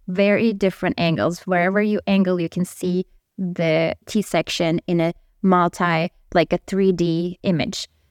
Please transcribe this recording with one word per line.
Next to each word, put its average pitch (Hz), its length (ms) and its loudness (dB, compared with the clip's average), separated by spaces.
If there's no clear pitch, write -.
very 202 420 2
different 190 480 -2
angles. 165 420 0
Wherever 185 400 0
you 214 260 -2
angle, 185 340 2
you 165 80 -4
can 180 160 -4
see 180 400 -4
the 165 580 0
T 214 140 0
section 170 680 -2
in 175 120 0
a 165 140 0
multi, 175 680 2
like 165 180 4
a 175 160 2
three 190 240 2
D 175 520 -2
image. - 440 -2